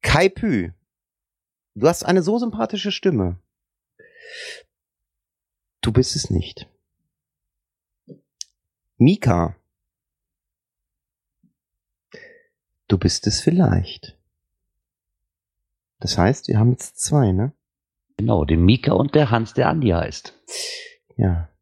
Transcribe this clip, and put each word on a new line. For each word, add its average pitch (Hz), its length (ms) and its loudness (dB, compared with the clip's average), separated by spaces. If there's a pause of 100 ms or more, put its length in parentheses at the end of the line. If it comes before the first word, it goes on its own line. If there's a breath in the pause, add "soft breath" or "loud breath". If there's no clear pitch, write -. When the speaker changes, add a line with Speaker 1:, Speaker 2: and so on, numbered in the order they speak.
Speaker 1:
Kai 175 260 2
Pü, 113 440 -4 (1000)
du 113 140 2
hast 180 160 -2
eine 180 180 2
so 208 160 0
sympathische 214 540 -4
Stimme. 98 460 -2 (2500 loud breath)
Du 117 120 -2
bist 127 240 0
es - 140 -6
nicht. - 380 -6 (2250)
Mika, 113 580 2 (3250 loud breath)
du 101 100 2
bist - 280 -2
es - 140 -2
vielleicht. 160 760 0 (1800)
Das - 180 -6
heißt, 98 300 2
wir 107 100 2
haben 113 140 4
jetzt - 280 -8
zwei, 127 320 2
ne? 107 200 -2 (640)
Speaker 2:
Genau, 104 280 0
den 82 200 2
Mika 113 280 4
und 139 220 0
der 147 160 4
Hans, 113 240 -2
der - 140 0
Andi 147 220 0
heißt. - 440 -4 (840 loud breath)
Speaker 1:
Ja. 87 320 -2 (140)